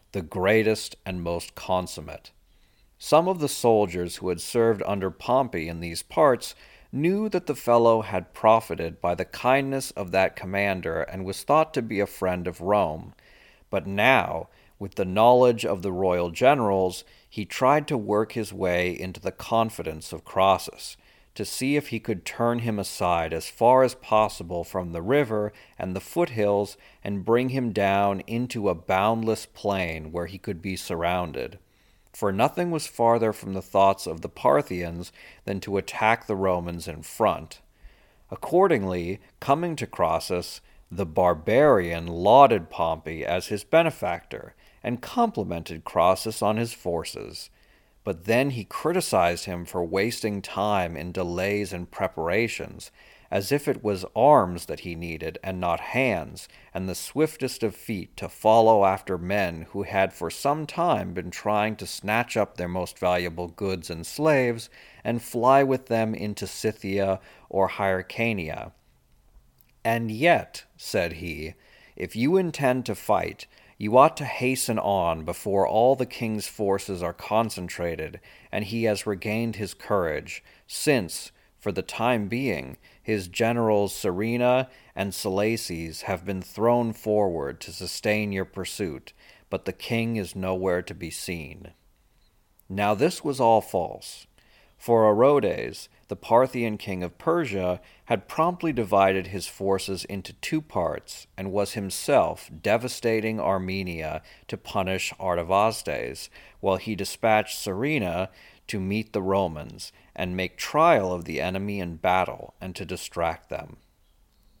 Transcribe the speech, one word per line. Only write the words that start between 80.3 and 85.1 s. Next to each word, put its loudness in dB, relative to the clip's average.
since, -2
for -6
the -4
time -2
being, -4
his -2
generals 2
Serena 0
and -4